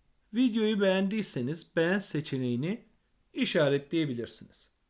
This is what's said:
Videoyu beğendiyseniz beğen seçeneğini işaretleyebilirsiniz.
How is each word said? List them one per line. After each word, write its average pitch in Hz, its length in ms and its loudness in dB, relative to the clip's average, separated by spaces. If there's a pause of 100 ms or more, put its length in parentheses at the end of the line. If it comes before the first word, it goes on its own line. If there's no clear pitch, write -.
(340)
Videoyu 220 460 2
beğendiyseniz 190 960 0
beğen 175 220 2
seçeneğini 143 920 -2 (440)
işaretleyebilirsiniz. 143 1400 -2 (160)